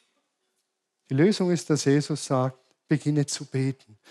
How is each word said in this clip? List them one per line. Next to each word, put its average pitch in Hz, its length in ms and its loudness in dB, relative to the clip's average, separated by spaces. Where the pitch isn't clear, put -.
Die 135 60 -4
Lösung 180 360 4
ist, 165 180 -2
dass 147 160 0
Jesus 143 400 0
sagt, 131 320 -2
"Beginne 147 380 0
zu - 200 -10
beten, 131 520 -6